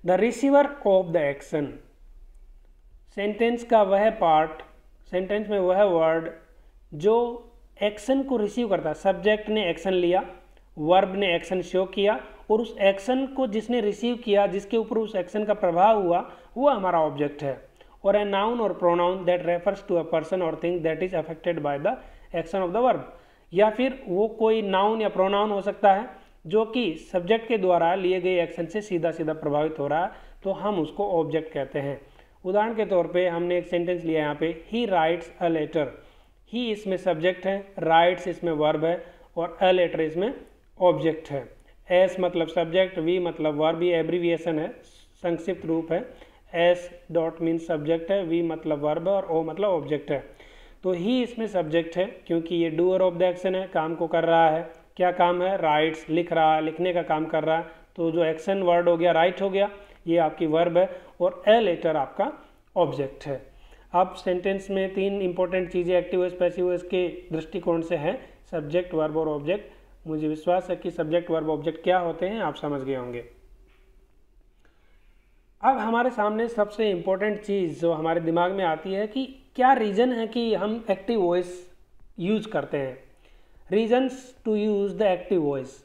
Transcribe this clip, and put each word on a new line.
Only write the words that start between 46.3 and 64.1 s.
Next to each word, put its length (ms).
एस 580
डॉट 300
मीन 160
subject 540
है, 120
V 180
मतलब 380
verb 280
है, 60
और 120
ओ 180
मतलब 260
object 420
है। 120
तो 80
ही 320
इसमें 240
subject 500
है 80
क्योंकि 500
ये 160
doer 300
of 120
the 200
action 220
है, 120
काम 280
को 120
कर 160
रहा 260
है। 340
क्या 160
काम 320
है? 140
Writes, 520
लिख 240
रहा 220
है, 60
लिखने 320
का 80
काम 240
कर 180
रहा 140
है। 80
तो 160
जो 120
action 400
word 260
हो 80
गया, 140
write 300
हो 80
गया, 200
ये 100
आपकी 280
verb 320
है, 240
और 260
a 140
letter 340
आपका 380
object 480
है। 200
अब 200